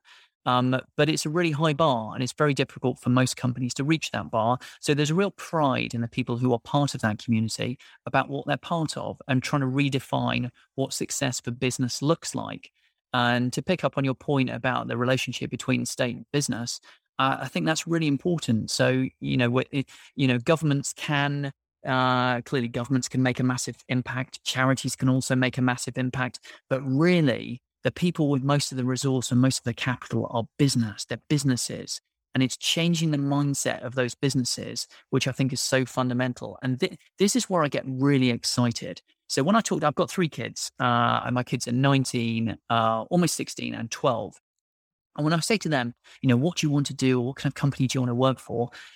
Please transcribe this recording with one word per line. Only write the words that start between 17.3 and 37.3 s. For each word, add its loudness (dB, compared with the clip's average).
I -8
think -2
that's -2
really 2
important. 0
So, 2
you -2
know, 4
wh-, 0
it, -2
you 2
know, 4
governments 0
can, -2
uh, 2
clearly -2
governments -2
can 0
make 0
a 0
massive -2
impact. -4
Charities 0
can 0
also 2
make 0
a 2
massive 0
impact. -2
But 0
really, 2
the -4
people 0
with 2
most 0
of -6
the -2
resource -2
and 4
most 2
of -14
the -4
capital -4
are -2
business. 0
They're -8
businesses. -2
And 2
it's 0
changing 2
the 2
mindset 0
of -8
those 0
businesses, -2
which 2
I 0
think 0
is -4
so 2
fundamental. -2
And -2
thi-, -2
this 4